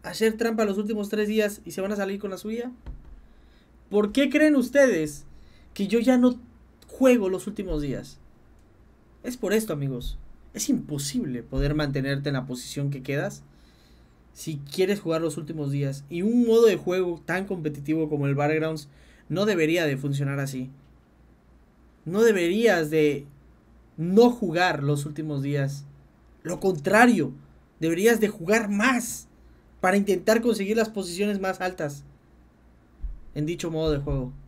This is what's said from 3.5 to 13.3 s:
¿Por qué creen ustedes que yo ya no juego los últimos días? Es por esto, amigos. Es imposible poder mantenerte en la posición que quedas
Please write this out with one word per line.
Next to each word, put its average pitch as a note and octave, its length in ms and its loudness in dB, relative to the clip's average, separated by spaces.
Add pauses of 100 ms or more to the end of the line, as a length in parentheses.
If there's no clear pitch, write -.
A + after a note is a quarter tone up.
¿Por G#3 220 0
qué C#4+ 180 2
creen D4+ 280 4
ustedes A3+ 680 2 (480)
que G3 140 -2
yo A3 120 2
ya B3 180 4
no B3 200 4 (500)
juego A#3+ 420 4
los F#3 180 -4
últimos F#3 340 -4
días? B2+ 380 -8 (1040)
Es B3 140 -10
por G3 160 -2
esto, A3 180 0
amigos. C#3 460 -6 (360)
Es A#3+ 160 -6
imposible D3 720 -4
poder C#3 320 -2
mantenerte C#3 560 -2
en C#3 60 -2
la B2+ 100 -4
posición C3+ 440 -6
que C3+ 120 -8
quedas D#3+ 420 -6 (880)